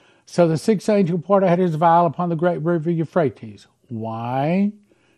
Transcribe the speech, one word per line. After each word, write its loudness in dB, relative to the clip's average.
So 2
the 0
sixth -2
angel 0
poured 2
out 2
his 0
vial 4
upon -4
the -2
great -2
river -2
Euphrates. -4
Why? -4